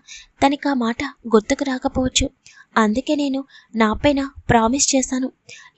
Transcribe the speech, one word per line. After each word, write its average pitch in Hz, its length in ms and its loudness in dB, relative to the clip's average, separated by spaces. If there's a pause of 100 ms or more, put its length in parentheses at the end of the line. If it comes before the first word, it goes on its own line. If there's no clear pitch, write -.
(460)
తనకి 285 240 0
ఆ 285 40 0
మాట 240 300 -2
గుర్తుకు 233 600 0
రాకపోవచ్చు. 262 680 -2 (480)
అందుకే 226 380 0
నేను 277 300 -2 (300)
నా 220 180 2
పైన 277 360 0 (200)
ప్రామిస్ 233 460 2
చేశాను. 262 360 -2 (460)